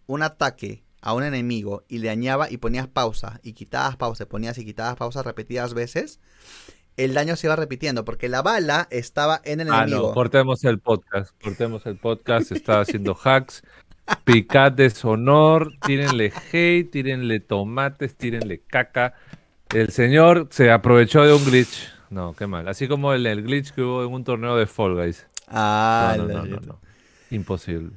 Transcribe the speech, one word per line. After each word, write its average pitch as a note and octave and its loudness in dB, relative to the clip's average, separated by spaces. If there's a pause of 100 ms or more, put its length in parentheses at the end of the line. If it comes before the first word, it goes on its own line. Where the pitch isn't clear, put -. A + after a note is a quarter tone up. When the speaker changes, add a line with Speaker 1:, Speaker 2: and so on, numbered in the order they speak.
Speaker 1:
un D3 -4
ataque C3 -6 (180)
a A2+ -4
un B2+ -2
enemigo A#2+ -6
y A#2 -12
le A2 -6
dañabas C3 -2
y A#2+ -10
ponías B2 -4
pausa, A2 -6
y A2 -18
quitabas C3 -6
pausa, A2+ -8
ponías A2+ -10
y A#2 -14
quitabas A2+ -8
pausa A#2+ -8
repetidas A#2+ -8
veces, B2 -8 (760)
el C3 -2
daño D3+ -2
se D#3+ -4
iba D#3 2
repitiendo, C3+ -4
porque B2 -6
la B2+ -2
bala E3+ 0
estaba D3 -2
en D3+ -6
el D#3+ -4
Speaker 2:
Ah, A2+ 4
Speaker 1:
enemigo. G#2+ -2
Speaker 2:
no, A2 -4
cortemos B2+ 0
el A2+ 2
podcast, G2 -4 (100)
cortemos A2 -6
el G#2 -10
podcast, A#2 -2
está G#2 2
haciendo G2+ -4
hacks, C3 0 (640)
picad C3 6
deshonor, C3+ 4 (120)
tírenle C3+ 0 (180)
hate, F3 2
tírenle B2+ -2
tomates, B2 -4
tírenle A2+ -6
caca. B2 -2 (580)
El A2 0
señor D#3 6
se B2 6
aprovechó A#2+ 6
de D3 8
un C#3+ 6
glitch. B2+ 2 (220)
No, F2+ -10
qué G#2 -10
mal. F2 -8
Así A2 -6
como C#3 -2
el, B2+ 0
el G#2 -2
glitch C#3 -4
que C3 -6
hubo B2 -2
en B2 -8
un B2+ -10
torneo A#2+ -2
de G#2+ 2
Fall F#2+ -2
Guys. F2 -4 (220)
Speaker 1:
Ah, A2 0
Speaker 2:
No, F2 -4
no, E2+ -4
Speaker 1:
lo E2+ -6
Speaker 2:
no, E2+ -6
no, E2+ -8
Speaker 1:
siento. F#2+ -12
Speaker 2:
no. - -18 (560)
Imposible. F2 -8